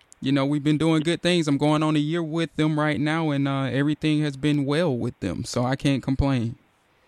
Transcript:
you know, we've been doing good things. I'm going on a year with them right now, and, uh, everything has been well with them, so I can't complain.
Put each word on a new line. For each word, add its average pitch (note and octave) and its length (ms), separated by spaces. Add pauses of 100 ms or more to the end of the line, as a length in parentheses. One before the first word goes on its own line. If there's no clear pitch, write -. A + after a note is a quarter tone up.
(220)
you C3+ 100
know, C#3 140
we've D3 180
been D3+ 140
doing D#3+ 240
good E3+ 200
things. F3 280
I'm C#3 80
going D3+ 260
on D#3 140
a - 20
year D#3 240
with D#3+ 320
them D#3 240
right D3+ 200
now, D#3 320
and, C#3 140
uh, C#3 180
everything D3 580
has D3 160
been D3 260
well C#3+ 320
with A#2+ 240
them, F#2+ 240
so B2 220
I B2+ 100
can't C#3 260
complain. C3 540 (520)